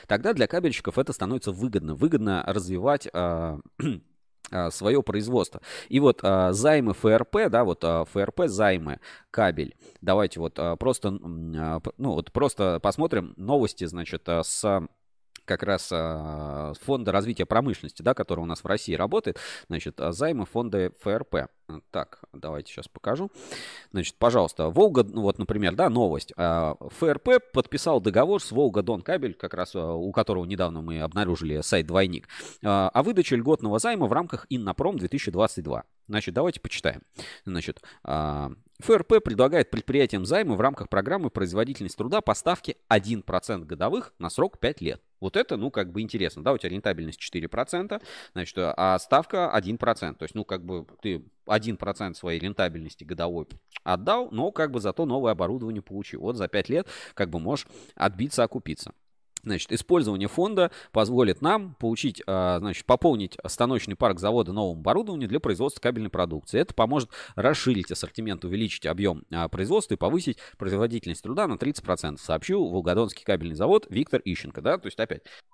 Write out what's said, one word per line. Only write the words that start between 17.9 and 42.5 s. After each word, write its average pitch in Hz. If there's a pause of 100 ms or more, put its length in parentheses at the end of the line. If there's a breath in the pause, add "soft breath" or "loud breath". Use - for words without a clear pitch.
да, 120
который 92
у 82
нас 82
в -
России 95
работает, 104 (300 loud breath)
значит, 80
а, 76
займы 120
фонда 113
Ф -
Р 104
П. 69 (420)
Так, - (120)
давайте 73
щас -
покажу. 156 (600 loud breath)
Значит, 90
пожалуйста, 98
Волга, 139
ну 104
вот, 101
например, 101
да, 165
новость. 110
А, 82
Ф -
Р 147
П 247
подписал 143
договор 117
с -
Волга 110
Дон 95
Кабель, 135
как -
раз, 90
а, 82
у 87
которого 92
недавно 87
мы 80
обнаружили 80
сайт 82
Двойник, 87 (340 loud breath)
а, 98
о 127
выдаче 180
льготного 117
займа 214
в 101
рамках 170
Иннопром 107
две 90
тысячи 135
двадцать 92
два. 62 (240)
Значит, 101
давайте 160
почитаем. - (440 loud breath)
Значит, 85 (220 loud breath)
а, 73 (280)
Ф -
Р 214
П 220
предлагает 135
предприятиям 113
займы 151
в 95
рамках 131
программы 135
«Производительность 101
труда» 156
по 107
ставке - (120)